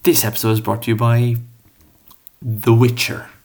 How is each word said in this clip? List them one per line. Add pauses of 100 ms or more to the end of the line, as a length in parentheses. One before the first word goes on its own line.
this
episode
is
brought
to
you
by (1040)
The
Witcher. (160)